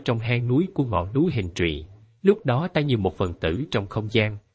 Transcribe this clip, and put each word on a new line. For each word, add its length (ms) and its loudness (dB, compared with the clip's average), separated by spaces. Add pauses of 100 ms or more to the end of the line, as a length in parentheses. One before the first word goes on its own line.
trong 140 0
hang 300 0
núi 260 2
của 100 0
ngọn 300 0
núi 180 2
hình 220 -2
trụy. 300 -2 (380)
Lúc 240 2
đó 220 0
ta 120 0
như 160 2
một 200 0
phần 240 -2
tử 300 -2
trong 160 -2
không 240 -6
gian. 260 0 (180)